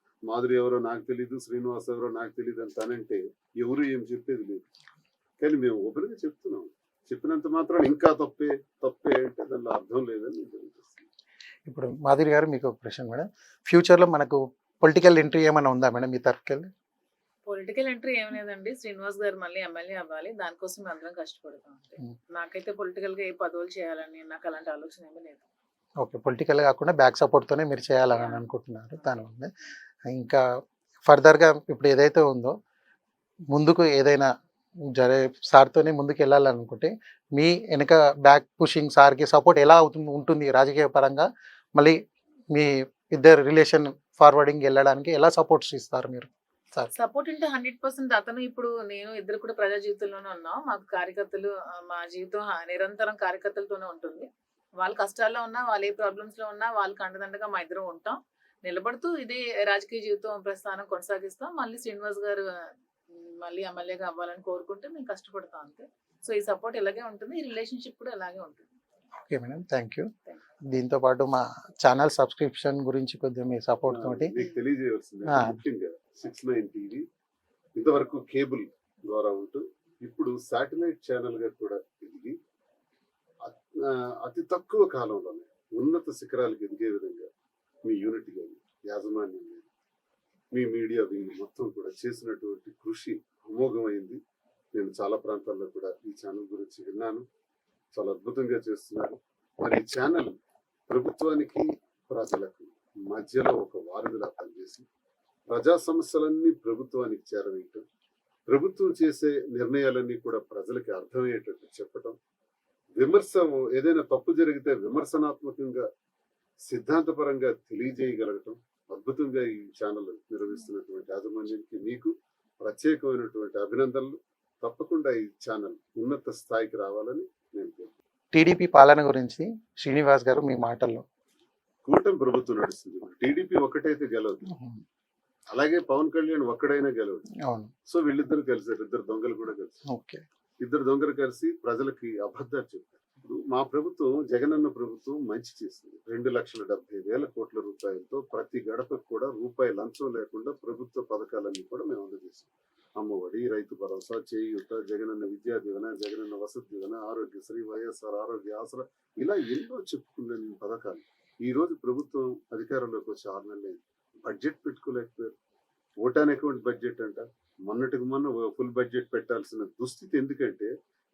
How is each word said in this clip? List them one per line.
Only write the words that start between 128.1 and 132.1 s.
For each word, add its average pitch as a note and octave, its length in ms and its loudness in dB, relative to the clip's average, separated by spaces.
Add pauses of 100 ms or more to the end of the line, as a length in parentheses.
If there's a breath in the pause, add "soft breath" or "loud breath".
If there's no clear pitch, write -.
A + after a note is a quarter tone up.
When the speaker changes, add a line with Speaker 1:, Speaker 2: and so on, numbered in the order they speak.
Speaker 2:
టీడీపీ E3+ 340 6
పాలన D3 400 10
గురించి C3 360 -2 (340)
శ్రీనివాస్ C#3 500 2
గారు C3 140 2
మీ C#3 140 -2
మాటల్లో. A#2 460 -4 (880)
Speaker 1:
కూటమి - 320 4